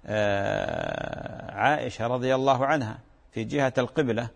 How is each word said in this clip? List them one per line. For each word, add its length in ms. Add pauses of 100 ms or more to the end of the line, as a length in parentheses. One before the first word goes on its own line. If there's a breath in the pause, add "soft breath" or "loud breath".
آه، 1500
عائشة 540
رضي 280
الله 320
عنها 320 (340)
في 120
جهة 340
القبلة 580